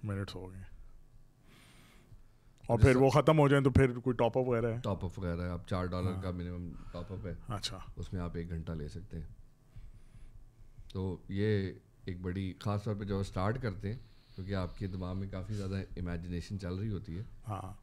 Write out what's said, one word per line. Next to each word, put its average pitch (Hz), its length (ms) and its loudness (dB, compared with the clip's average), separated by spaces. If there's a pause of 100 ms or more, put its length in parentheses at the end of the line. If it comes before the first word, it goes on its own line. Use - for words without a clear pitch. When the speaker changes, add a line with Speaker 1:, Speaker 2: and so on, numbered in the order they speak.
Speaker 1:
मिनट्स 98 300 -4
हो 92 120 -10
गए। 92 160 -12 (2000)
और 117 80 6
Speaker 2:
जैसा 120 120 10
Speaker 1:
फिर 127 80 10
वो 135 120 10
ख़त्म 147 280 8
हो 143 120 10
जाए 139 120 6
तो 135 100 6
फिर 131 200 8
कोई 123 220 0
टॉप 120 240 4
अप 127 100 2
वगैरह 117 220 2
है? 117 120 -4
Speaker 2:
टॉप 98 240 -2
अप 90 140 -6
वगैरह, 87 340 -2
आप 85 160 -6
चार 90 180 0
डॉलर 90 240 0
Speaker 1:
हाँ। 92 100 -4
Speaker 2:
का 92 100 -4
मिनिमम 87 400 -6 (220)
टॉप 87 180 -8
अप 95 140 -8
है। 85 120 -6 (120)
Speaker 1:
अच्छा। 98 360 -6 (120)
Speaker 2:
उसमें 90 240 -6
आप 87 160 -4
एक 85 120 -6
घंटा 82 240 -6
ले 73 160 -6
सकते 85 280 -10
हैं। 78 180 -10 (1600)
तो 92 380 -2
ये 101 500 2 (280)
एक 90 140 -6
बड़ी, 92 400 -2
ख़ास 104 220 0
तौर 107 100 -2
पे 101 100 -6
जब 98 180 0
स्टार्ट 98 340 0
करते 107 320 -4
हैं, 120 160 -8 (300)
क्योंकि 95 180 -6
आपके 95 340 -2
दिमाग 92 300 -4
में 95 120 -6
काफ़ी 95 260 -6
ज़्यादा 95 260 -2 (160)
इमेजिनेशन 87 600 -4
चल 92 160 -4
रही 101 160 -2
होती 92 260 -6
है। 107 100 -6 (200)
Speaker 1:
हाँ। 95 380 -8